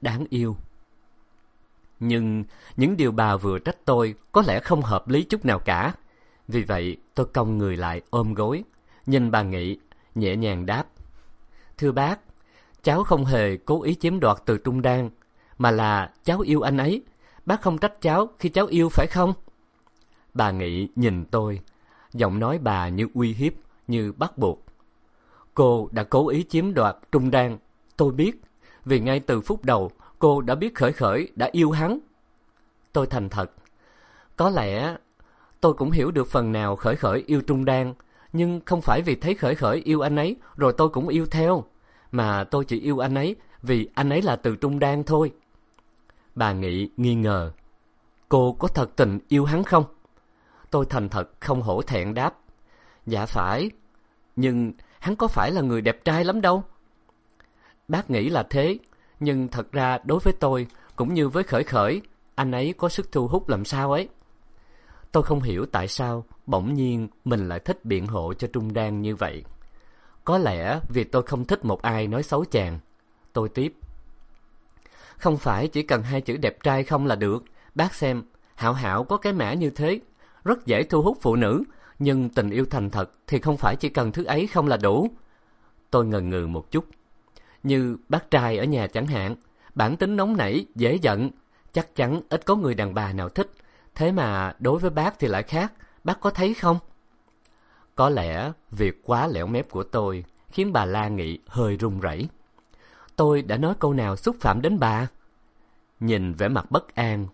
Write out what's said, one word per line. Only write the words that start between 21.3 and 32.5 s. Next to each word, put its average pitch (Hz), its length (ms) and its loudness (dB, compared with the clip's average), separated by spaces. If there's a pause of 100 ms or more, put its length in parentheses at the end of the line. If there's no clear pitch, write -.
giọng 104 260 0
nói 123 200 0
bà 101 300 0
như 98 260 -2
uy 120 180 0
hiếp, 135 200 -2 (340)
như 113 260 -2
bắt - 260 -6
buộc. 95 260 -2 (920)
"Cô 120 380 4
đã 110 120 -2
cố 139 240 4
ý 143 140 0
chiếm 180 320 0
đoạt 110 220 2 (160)
trung 131 180 4
đan, 123 280 2 (380)
tôi 143 160 2
biết, 160 300 0 (420)
vì 131 160 2
ngay 131 200 0
từ 123 200 0
phút - 240 -6
đầu 107 260 2 (280)
cô 143 220 6
đã 123 140 0
biết 196 200 -4
Khởi 131 180 2
Khởi 123 440 0
đã - 160 0
yêu 165 180 4
hắn." 160 280 0 (920)